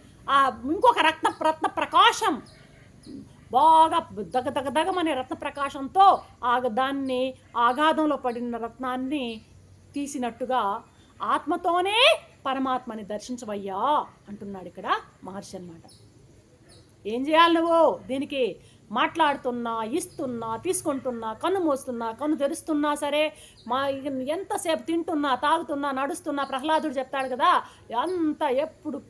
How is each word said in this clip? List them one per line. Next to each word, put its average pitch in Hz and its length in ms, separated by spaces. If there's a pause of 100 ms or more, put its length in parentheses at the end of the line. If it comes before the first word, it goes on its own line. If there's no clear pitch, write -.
(300)
ఆ 269 340
ఇంకొక 403 340
రత్న, 320 340 (100)
రత్న 320 240
ప్రకాశం 359 760 (1120)
బాగా 320 600
దగ 247 360
దగ 277 200
దగమనే 320 460
రత్న 262 200
ప్రకాశంతో 285 840 (240)
ఆ 247 140
దాన్ని, 262 760 (220)
ఆ 240 120
అగాధంలో 302 480
పడిన 240 400
రత్నాన్ని 247 840 (540)
తీసినట్టుగా 247 880 (400)
ఆత్మతోనే 349 960 (280)
పరమాత్మని 254 580
దర్శించవయ్యా 208 1000 (220)
అంటున్నాడు 202 380
ఇక్కడ 214 320 (260)
మహర్షి 196 320
అన్నమాట. 170 340 (1160)
ఏం 254 220
చేయాలి 330 260
నువ్వు 330 520
దీనికి? 262 500 (360)
మాట్లాడుతున్నా, 247 880
ఇస్తున్నా, 240 760
తీసుకుంటున్నా, 254 760
కన్ను 349 280
మూస్తున్నా, 262 500
కన్ను 294 260
తెరుస్తున్నా 294 580
సరే, 294 380 (360)
మా, 269 200
ఇక 269 180
ఎంతసేపు 320 760
తింటున్నా, 320 520
తాగుతున్నా, 294 560
నడుస్తున్నా, 277 540
ప్రహ్లాదుడు 285 480
చెప్తాడు 262 360
కదా, 285 340 (380)
అంత 320 420
ఎప్పుడు 285 680